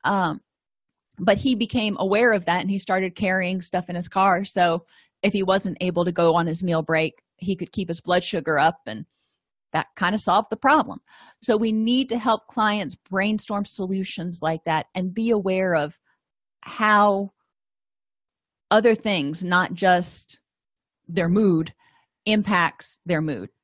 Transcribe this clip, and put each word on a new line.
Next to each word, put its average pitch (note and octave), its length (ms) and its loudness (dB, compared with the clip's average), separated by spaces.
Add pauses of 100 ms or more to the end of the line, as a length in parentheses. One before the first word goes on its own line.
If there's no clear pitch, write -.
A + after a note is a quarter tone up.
Um, F#3 360 -2 (760)
but G3 200 2
he C4 160 0
became G#3+ 440 -2
aware G#3+ 340 2
of F#3 140 -2
that F3 140 0
and F#3 100 -4
he G3 80 -2
started F#3+ 360 -2
carrying F#3 460 -2
stuff F3 300 -6
in F3 60 -6
his F3 120 -6
car. F#3+ 360 2
So F3 420 0 (360)
if G3+ 100 2
he G3 100 0
wasn't F#3+ 380 0
able F3 240 0
to F3+ 80 -2
go E3+ 220 4
on E3+ 120 2
his E3+ 160 -4
meal E3+ 200 0
break, D#3+ 400 0 (140)
he F#3+ 200 -4
could - 160 -10
keep F#3+ 160 -6
his E3+ 120 -8
blood F3 240 0
sugar D#3+ 340 -2
up, D#3+ 280 2
and A2 180 -12 (680)
that D#3 140 -2 (100)
kind F#3 180 0
of G#3 60 -2
solved G3+ 300 2
the G#3+ 60 -6
problem. C4+ 440 2 (420)
So G#3+ 140 2
we A3 160 0
need A#3+ 360 0
to A#3+ 100 -4
help A3 300 0
clients G#3 480 -2
brainstorm G3+ 680 -2
solutions F#3 760 -6
like D#3+ 220 -4
that D#3+ 300 -2
and F#3 200 -6
be A3+ 160 -2
aware F#3+ 440 0
of D3+ 240 -2 (640)
how G#3 720 2 (1400)
other A3 240 4
things, F3 500 -4
not F3+ 300 2
just F3+ 680 0 (680)
their E3+ 200 0
mood, F3+ 440 2 (540)
impacts G3+ 800 0
their E3 140 0
mood. C3+ 300 -6 (140)